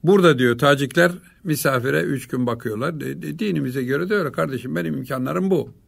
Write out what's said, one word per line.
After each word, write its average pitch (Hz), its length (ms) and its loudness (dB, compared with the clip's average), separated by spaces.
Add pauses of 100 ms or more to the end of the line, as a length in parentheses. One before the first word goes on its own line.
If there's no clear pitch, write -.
Burada 170 360 6
diyor 120 200 4
Tacikler 143 540 4 (320)
misafire 143 560 0
üç 151 280 -4
gün 127 180 -2
bakıyorlar. 120 540 -6
"De-, 139 220 -8
de-, 151 160 -8
dinimize 139 440 -2
göre 139 260 -2
de 208 60 0
öyle 156 180 -2
kardeşim, 147 440 -4
benim 160 220 -4
imkanlarım 143 520 -4
bu. 147 240 0 (140)